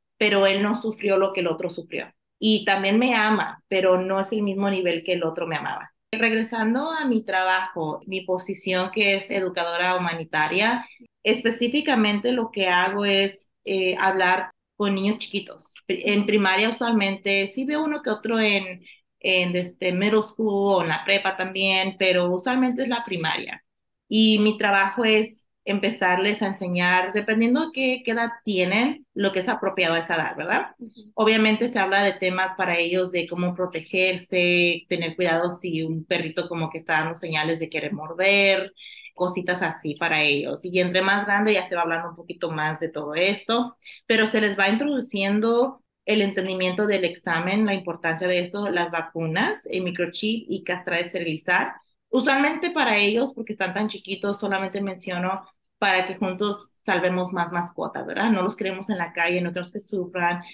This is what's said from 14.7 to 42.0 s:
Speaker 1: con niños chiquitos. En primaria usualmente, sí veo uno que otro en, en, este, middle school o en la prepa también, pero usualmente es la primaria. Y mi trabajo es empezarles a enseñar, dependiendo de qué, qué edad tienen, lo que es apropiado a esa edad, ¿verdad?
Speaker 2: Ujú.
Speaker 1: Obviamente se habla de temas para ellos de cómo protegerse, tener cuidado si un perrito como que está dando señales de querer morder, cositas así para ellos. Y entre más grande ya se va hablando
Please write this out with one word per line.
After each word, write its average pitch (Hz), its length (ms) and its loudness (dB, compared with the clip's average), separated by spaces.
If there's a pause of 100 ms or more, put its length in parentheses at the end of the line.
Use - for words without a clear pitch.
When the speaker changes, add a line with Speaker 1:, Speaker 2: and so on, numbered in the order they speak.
Speaker 1:
con 202 200 0
niños 202 240 0
chiquitos. - 540 -8 (140)
En 208 380 0
primaria 202 440 4
usualmente, 196 800 0
sí 262 180 -4
veo 302 180 -2
uno 302 180 -4
que - 80 -4
otro 220 300 -2
en, 190 440 0 (360)
en, 180 360 0
este, 180 380 -2
middle 214 280 4
school 202 540 0
o 175 80 4
en 165 60 -2
la 151 160 -2
prepa 196 320 0
también, 190 600 0
pero 180 340 2
usualmente 254 520 0
es 240 60 -2
la 233 140 -2
primaria. 165 600 -4 (440)
Y 220 320 6
mi 208 180 4
trabajo 196 480 2
es 220 340 2 (260)
empezarles 202 760 0
a 202 60 0
enseñar, 185 640 0
dependiendo 226 540 2
de 320 60 -10
qué, 254 300 0
qué 233 80 -2
edad 233 200 -2 (120)
tienen, 208 720 0
lo 196 180 0
que 190 80 -2
es 185 80 -2
apropiado 185 480 0
a 165 40 0
esa 170 160 -2
edad, 147 200 -4
¿verdad? 175 420 -4
Speaker 2:
Ujú. - 360 -20
Speaker 1:
Obviamente 220 560 4
se 226 100 0
habla 196 240 2
de 190 100 2
temas 185 440 -2
para 175 200 0
ellos 175 360 0
de 175 140 -2
cómo 175 280 -2
protegerse, 175 1300 0
tener 170 260 -4
cuidado 175 360 2
si 165 320 -4
un 160 220 -4
perrito 175 440 -4
como 160 200 -4
que 160 100 -10
está 165 200 -4
dando 165 160 -2
señales 160 440 -2
de 160 100 -4
querer 147 240 -4
morder, 190 800 2 (420)
cositas 180 460 0
así 160 340 -2
para 160 280 0
ellos. 143 420 0
Y 180 140 2
entre 180 220 4
más 202 240 2
grande 208 280 4
ya 180 140 2
se 180 80 -4
va 170 80 2
hablando 170 260 -2